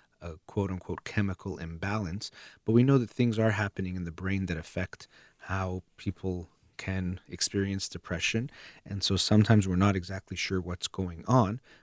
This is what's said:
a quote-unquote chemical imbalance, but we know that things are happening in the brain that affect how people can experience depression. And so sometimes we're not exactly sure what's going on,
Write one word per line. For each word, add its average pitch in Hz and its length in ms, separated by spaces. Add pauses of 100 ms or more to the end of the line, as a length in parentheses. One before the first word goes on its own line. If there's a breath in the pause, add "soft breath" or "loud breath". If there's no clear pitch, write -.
(200 soft breath)
a 85 120 (140)
quote-unquote 92 580
chemical 95 540
imbalance, 90 760 (320 loud breath)
but 110 80
we 120 100
know 135 160
that 113 120
things 117 280
are 110 120
happening 98 440
in 92 100
the 85 60
brain 92 360
that 85 100
affect - 500 (320 soft breath)
how 92 440 (140)
people 90 520 (300)
can 92 400 (100)
experience 98 600
depression. 104 640 (340 loud breath)
And 98 180
so 98 140
sometimes 107 500
we're 90 100
not 98 200
exactly 92 400
sure 92 240
what's 87 280
going 87 380
on, 117 340 (220 soft breath)